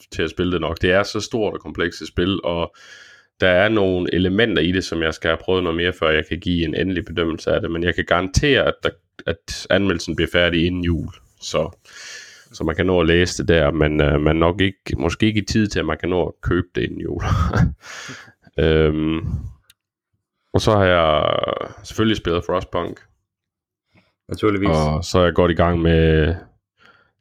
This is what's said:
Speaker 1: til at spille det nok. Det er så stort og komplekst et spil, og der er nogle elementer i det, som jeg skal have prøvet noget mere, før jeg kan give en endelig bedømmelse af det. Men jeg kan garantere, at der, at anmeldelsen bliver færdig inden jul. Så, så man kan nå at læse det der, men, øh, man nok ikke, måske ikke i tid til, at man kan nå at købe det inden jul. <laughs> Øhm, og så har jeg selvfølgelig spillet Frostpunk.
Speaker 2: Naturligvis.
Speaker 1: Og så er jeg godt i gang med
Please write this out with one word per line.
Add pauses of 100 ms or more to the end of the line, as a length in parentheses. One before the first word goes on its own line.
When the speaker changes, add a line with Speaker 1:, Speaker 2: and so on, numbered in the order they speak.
(120)
Speaker 1:
til
at
spille
det
nok.
Det
er
så
stort
og
komplekst
et
spil,
og (680)
der
er
nogle
elementer
i
det,
som
jeg
skal
have
prøvet
noget
mere,
før
jeg
kan
give
en
endelig
bedømmelse
af
det.
Men
jeg
kan
garantere,
at (100)
der, (360)
at
anmeldelsen
bliver
færdig
inden
jul. (340)
Så, (760)
så
man
kan
nå
at
læse
det
der,
men,
øh,
man
nok
ikke,
måske
ikke
i
tid
til,
at
man
kan
nå
at
købe
det
inden
jul.
<laughs> (1300)
Øhm, (1300)
og
så
har
jeg (480)
selvfølgelig
spillet
Frostpunk. (1300)
Speaker 2:
Naturligvis.
Speaker 1:
Og
så
er
jeg
godt
i
gang
med (840)